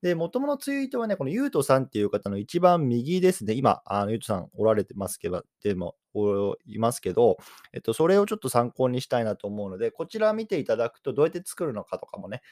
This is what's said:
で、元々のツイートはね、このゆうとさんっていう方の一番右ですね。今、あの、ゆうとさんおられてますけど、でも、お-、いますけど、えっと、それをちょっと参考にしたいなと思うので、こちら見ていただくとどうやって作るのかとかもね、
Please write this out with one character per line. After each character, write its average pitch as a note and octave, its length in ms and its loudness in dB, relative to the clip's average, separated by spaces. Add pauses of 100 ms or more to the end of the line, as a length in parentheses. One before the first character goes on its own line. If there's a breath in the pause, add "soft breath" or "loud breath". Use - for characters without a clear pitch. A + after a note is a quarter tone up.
で、 F3 140 2
元 E3+ 240 -2
々 C#4+ 140 0
の C#4 40 -8
ツ C#4 160 -6
イ C4+ 120 -2
ー C4 40 -8
ト C4+ 80 -4
は A#3 80 -2
ね、 G#3 80 0
こ - 80 -6
の C3 80 -2
ゆ A#3 140 0
う C#4+ 80 0
と D3+ 100 2
さ C3+ 160 4
ん C3+ 60 0
っ B2+ 40 -18
て G#2+ 120 -2
い - 20 2
う G2+ 80 2
方 - 180 -2
の G2+ 100 -4
一 A#2 200 -4
番 F3 300 4
右 B2+ 320 0
で F#3 100 4
す F#3 140 -4
ね。 G#2+ 100 0
今、 B2+ 320 2
あ G2+ 180 -2
の、 G2+ 60 -4
ゆ A2+ 60 -2
う - 20 -2
と - 80 -10
さ G#2 120 -2
ん - 160 -10
お G#2 100 -2
ら A2 100 6
れ G#2 100 0
て - 100 -20
ま F#2+ 140 -6
す - 120 -12
け G2+ 100 -4
ど、 F2+ 140 -4 (180)
で G2+ 140 0
も、 F2+ 180 -6 (180)
お-、 G2+ 440 0 (100)
い G#2+ 140 -8
ま A2+ 100 2
す A2+ 100 -8
け F#2 120 -4
ど、 A2 240 6 (360 loud breath)
え - 60 -8
っ - 40 -10
と、 A2+ 100 -2
そ D#3+ 160 2
れ G3 100 6
を G3+ 80 2
ち G#3 60 -4
ょ G#3+ 40 -4
っ - 40 -12
と - 80 -6
参 A#2+ 240 2
考 B2+ 160 0
に B2 120 -2
し - 60 -10
た B2 140 0
い A#2 40 0
な G#2+ 120 -2
と - 100 -12
思 G#2 220 -6
う - 20 -8
の F#2 80 -10
で、 A2+ 140 -2
こ - 140 -10
ち - 120 -10
ら G#3+ 140 2
見 A3 160 -6
て F#3 100 -2
い C3 60 -4
た A2+ 120 0
だ A#2 140 -2
く - 80 -20
と C#3 140 -6
ど C3+ 100 2
う D#3+ 40 4
や - 20 2
っ F3 40 -4
て F3 120 -8
作 - 200 -8
る D3 80 -4
の G#2 120 -8
か - 160 -8
と - 60 -14
か - 120 -14
も F#2+ 100 -14
ね、 A2 240 -10